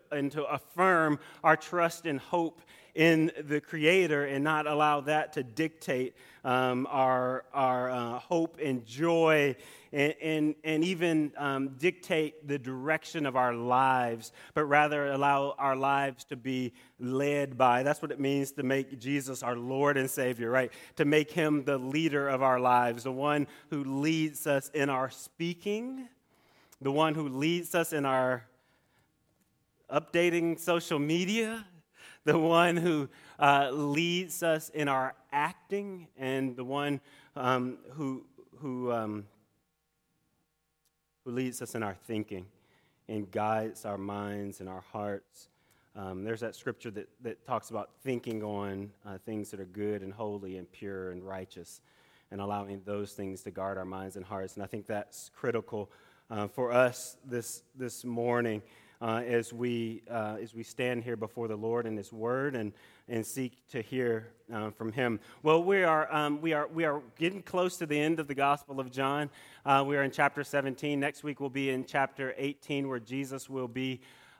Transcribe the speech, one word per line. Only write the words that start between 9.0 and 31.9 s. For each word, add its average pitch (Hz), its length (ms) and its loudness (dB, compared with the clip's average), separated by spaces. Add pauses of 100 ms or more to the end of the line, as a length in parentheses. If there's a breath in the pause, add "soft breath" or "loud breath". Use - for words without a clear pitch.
and, 147 280 2
and, 156 420 0
and 156 200 0
even, 165 540 2
um, 139 400 -2
dictate 156 680 -2
the 143 100 -2
direction 139 680 -4
of 131 100 0
our 127 180 4
lives, 123 800 2 (220 loud breath)
but 156 120 0
rather 147 420 4
allow 139 500 2
our 135 180 2
lives 135 500 0
to 143 100 -10
be 127 380 -4 (260 loud breath)
led 135 580 0
by. 127 260 6
That's 147 180 0
what 151 100 -4
it 127 80 -8
means 139 340 0
to 143 100 -6
make 135 360 0
Jesus 131 440 -4
our 123 120 -2
Lord 135 400 2
and 135 140 2
Savior, 123 400 -2
right? 127 220 2 (260 loud breath)
To 156 80 4
make 147 260 4
him 151 320 2
the 139 140 2
leader 139 500 0
of 131 140 2
our 131 180 4
lives, 123 440 4
the 131 80 -4
one 143 360 0 (220 loud breath)
who 143 140 -4
leads 147 640 -2
us 139 280 0
in 143 160 2
our 131 200 0
speaking, 208 960 -6 (760 soft breath)
the 135 100 -2
one 156 220 4
who 151 160 -4
leads 165 460 0
us 165 180 0
in 143 120 0
our 127 400 2 (1500)
updating 170 680 2
social 170 400 0
media, 208 640 0 (600 loud breath)